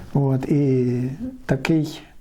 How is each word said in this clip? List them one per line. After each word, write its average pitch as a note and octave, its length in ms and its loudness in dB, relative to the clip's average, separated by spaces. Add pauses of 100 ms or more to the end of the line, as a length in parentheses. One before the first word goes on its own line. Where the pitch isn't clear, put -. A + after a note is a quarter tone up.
(140)
От, C3+ 360 2
і B2+ 540 2 (420)
такий, D3+ 560 0 (200)